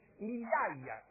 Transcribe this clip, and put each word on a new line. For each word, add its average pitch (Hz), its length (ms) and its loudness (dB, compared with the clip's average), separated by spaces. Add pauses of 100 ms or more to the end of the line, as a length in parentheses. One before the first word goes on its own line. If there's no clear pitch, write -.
(180)
migliaia, 208 920 0